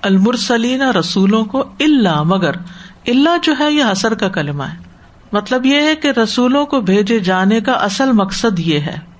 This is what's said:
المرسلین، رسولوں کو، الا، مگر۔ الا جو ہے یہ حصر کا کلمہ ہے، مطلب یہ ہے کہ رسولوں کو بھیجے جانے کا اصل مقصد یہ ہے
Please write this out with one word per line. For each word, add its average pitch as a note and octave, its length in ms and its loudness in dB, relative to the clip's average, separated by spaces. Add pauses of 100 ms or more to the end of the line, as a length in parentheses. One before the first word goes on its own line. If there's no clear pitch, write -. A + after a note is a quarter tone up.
المرسلین، A#3 800 0
رسولوں G3+ 640 2
کو، C4 160 -4 (180)
الا، A3 440 2
مگر۔ E3+ 320 0 (520)
الا C#4 360 2
جو D#4 160 0
ہے D4+ 140 0
یہ D4 180 2
حصر A3 220 -2
کا G#3+ 160 -2
کلمہ C#3+ 340 -4
ہے، D#3+ 140 -10 (540)
مطلب A#3+ 340 -2
یہ C#4+ 160 4
ہے D4+ 140 2
کہ D4+ 120 -4
رسولوں B3 580 0
کو C#4+ 160 -2
بھیجے G3+ 380 2
جانے F#3+ 420 2
کا C4 100 -2
اصل B3 400 0
مقصد G3 480 0
یہ D#3+ 200 0
ہے D3 180 -6 (220)